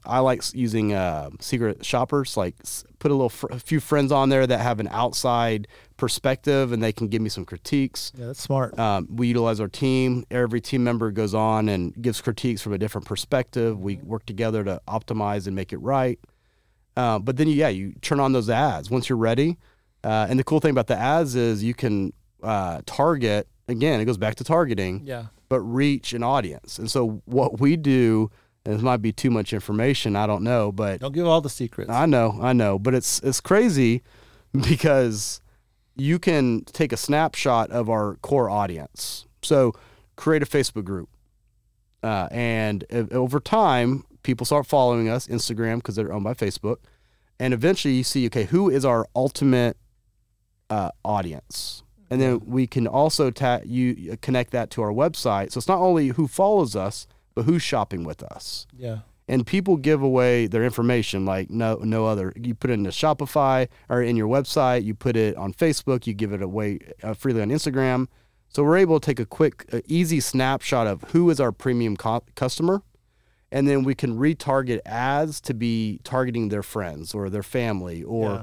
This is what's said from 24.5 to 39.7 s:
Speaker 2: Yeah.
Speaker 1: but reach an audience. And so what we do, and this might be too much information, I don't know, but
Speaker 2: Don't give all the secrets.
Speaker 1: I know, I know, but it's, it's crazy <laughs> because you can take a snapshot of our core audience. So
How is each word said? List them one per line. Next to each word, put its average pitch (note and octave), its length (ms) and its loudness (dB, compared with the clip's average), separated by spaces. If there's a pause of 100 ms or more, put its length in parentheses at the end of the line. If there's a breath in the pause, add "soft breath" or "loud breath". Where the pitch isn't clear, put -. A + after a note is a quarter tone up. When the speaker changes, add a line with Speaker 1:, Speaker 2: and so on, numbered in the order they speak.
Speaker 2:
Yeah. B2 220 -12 (220)
Speaker 1:
but C3 140 2
reach B2+ 500 0
an A#2 100 -4
audience. A#2 560 -2
And A2+ 100 -8
so A2 360 0
what A#2+ 360 0
we C#3+ 160 4
do, A#2+ 540 4 (340 soft breath)
and G#2 120 -2
this G#2+ 60 -2
might B2+ 160 2
be G#2+ 140 -2
too - 180 0
much A2 220 0
information, A2 640 0
I G#2 140 0
don't G2+ 160 0
know, A2+ 260 2
but G2 300 -4
Speaker 2:
Don't C#3 120 -8
give E3+ 140 0
all E3 140 6
the C#3+ 100 -6
secrets. - 400 -8
Speaker 1:
I B2+ 160 2
know, A2+ 340 4
I B2 120 2
know, G#2 260 4
but A#2 160 2
it's, - 260 0
it's C3 200 -2
crazy C#3 600 4 (260 soft breath)
<laughs> - 240 -20
because C3 880 2 (560)
you D3 240 0
can C3+ 460 2
take D3 260 -2
a A#2 40 -4
snapshot C#3+ 720 0
of A#2 200 -2
our G#2+ 320 0
core C3 260 2
audience. F#2 800 -6 (160)
So C3 300 4 (440 soft breath)